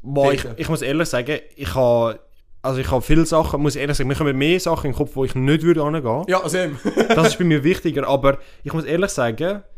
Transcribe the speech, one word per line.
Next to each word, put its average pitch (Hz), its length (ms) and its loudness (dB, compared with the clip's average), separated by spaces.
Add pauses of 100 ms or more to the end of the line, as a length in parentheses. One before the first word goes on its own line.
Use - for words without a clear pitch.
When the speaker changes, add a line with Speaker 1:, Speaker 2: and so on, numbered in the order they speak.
Speaker 1:
Boah, 139 300 2
ich, 135 120 -2
Speaker 2:
Dort. 117 160 -10
Speaker 1:
ich 156 100 -6
muss 160 120 -2
ehrlich 147 280 -2
sagen, 127 300 -4 (180)
ich 139 180 -8
ha-, 117 400 2 (460)
also 131 180 -4
ich 131 100 -4
ha 123 120 0
viele 160 240 4
Sachen, 160 360 0
muss 147 140 0
ehrlich 143 220 -2
sagen, 143 100 0
mir 139 80 0
kommen 143 220 0
mehr 156 220 2
Sachen 165 280 -2
in 131 60 -2
den - 40 -4
Kopf, 147 180 -2
wo 135 100 0
ich 123 100 -4
nicht 143 280 2
würde 160 200 4
hingehen. 147 440 -2
Speaker 2:
Ja, 185 200 0
same. 165 300 -4 (160)
<laughs> - 160 2
Speaker 1:
Das 165 200 4
ist - 80 -4
bei 180 60 0
mir 151 200 4
wichtiger, 147 440 0
aber 135 300 2 (260)
ich 143 80 -8
muss 160 140 -4
ehrlich 175 260 -2
sagen 143 520 -2 (140)